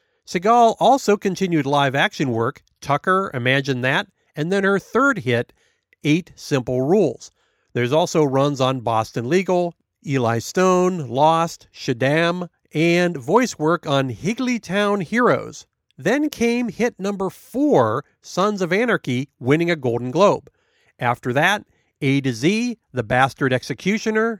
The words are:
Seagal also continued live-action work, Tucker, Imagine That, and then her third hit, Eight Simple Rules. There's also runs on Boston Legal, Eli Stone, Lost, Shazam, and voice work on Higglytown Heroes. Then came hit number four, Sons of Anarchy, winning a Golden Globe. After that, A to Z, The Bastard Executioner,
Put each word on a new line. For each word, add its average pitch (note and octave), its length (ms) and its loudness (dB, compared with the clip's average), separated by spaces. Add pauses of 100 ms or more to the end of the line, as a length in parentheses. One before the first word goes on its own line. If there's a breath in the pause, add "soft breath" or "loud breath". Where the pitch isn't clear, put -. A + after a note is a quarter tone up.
(280)
Seagal A3+ 520 4
also G#3 380 4
continued F3 480 0
live-action C#3+ 640 0
work, A2+ 320 -2 (180)
Tucker, F#3 540 -2
Imagine C3 480 0
That, C#3+ 260 -2 (280)
and D#3 160 -4
then G3 120 0
her G3 140 2
third B3+ 400 0
hit, A#2+ 340 -2 (520)
Eight D#3+ 320 0
Simple B2+ 460 -4
Rules. D3+ 500 0 (420)
There's A#2+ 180 -2
also D#3+ 320 2
runs C3+ 380 0
on C3 200 0
Boston A2+ 460 -2
Legal, F3 460 0 (320)
Eli B2 320 0
Stone, F3+ 720 0
Lost, D#3+ 640 0
Shazam, D#3+ 760 -2 (240)
and E3+ 460 0
voice F#3 400 0
work D#3+ 300 0
on C#3 240 0
Higglytown G#3 880 -4
Heroes. E3 640 -2 (320)
Then C4 320 0
came A#3 400 -2
hit G#3 300 -4
number F#3+ 320 -4
four, D3 760 0 (160)
Sons G3 400 -2
of E3+ 100 -2
Anarchy, F3+ 580 -2 (100)
winning D#3+ 320 2
a F3 40 0
Golden B2+ 360 -2
Globe. E3 400 2 (480)
After B2 340 -2
that, F3 320 0 (360)
A C#3 200 0
to C3 100 -2
Z, G#3 460 -2 (160)
The B2 100 -4
Bastard B2+ 480 0
Executioner, G#3+ 880 -4